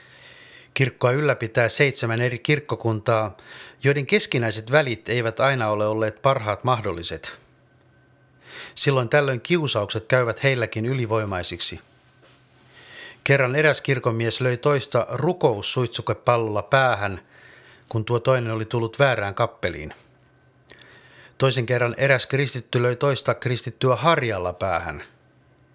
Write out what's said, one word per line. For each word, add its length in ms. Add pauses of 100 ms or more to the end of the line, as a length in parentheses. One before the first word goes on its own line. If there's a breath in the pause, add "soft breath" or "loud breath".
(720 loud breath)
Kirkkoa 380
ylläpitää 580
seitsemän 520
eri 180
kirkkokuntaa, 1000 (460 loud breath)
joiden 220
keskinäiset 680
välit 380
eivät 300
aina 300
ole 180
olleet 340
parhaat 420
mahdolliset. 760 (1400 loud breath)
Silloin 340
tällöin 320
kiusaukset 640
käyvät 380
heilläkin 420
ylivoimaisiksi. 960 (1400 loud breath)
Kerran 320
eräs 260
kirkonmies 600
löi 160
toista 520
rukoussuitsukepallolla 1500
päähän, 580 (680 loud breath)
kun 160
tuo 140
toinen 340
oli 120
tullut 340
väärään 360
kappeliin. 580 (1400 loud breath)
Toisen 280
kerran 320
eräs 280
kristitty 560
löi 140
toista 400
kristittyä 600
harjalla 580
päähän. 500 (720)